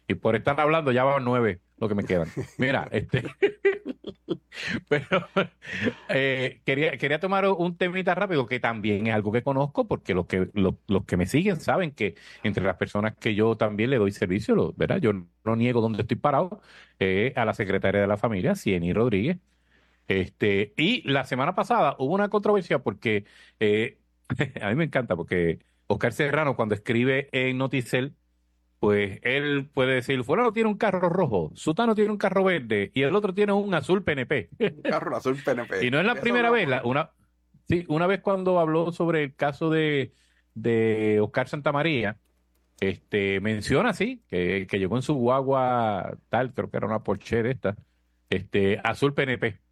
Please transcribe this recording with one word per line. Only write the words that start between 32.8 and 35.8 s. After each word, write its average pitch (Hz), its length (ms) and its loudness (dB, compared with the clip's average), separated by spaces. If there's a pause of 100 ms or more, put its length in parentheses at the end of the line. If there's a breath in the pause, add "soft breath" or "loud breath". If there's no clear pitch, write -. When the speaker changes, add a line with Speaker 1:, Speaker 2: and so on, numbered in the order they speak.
Speaker 1:
y 131 80 2
el 160 140 2
otro 208 180 0
tiene 202 180 2
un 202 220 0
azul 180 300 0
P 160 80 0
N 131 140 -2
P". 135 320 -2
<laughs> - 0 - (180)
Speaker 2:
Un 147 60 -20
carro 156 340 -2
azul 131 260 -2
P 143 100 -2
N 120 120 -2
P. 95 220 -2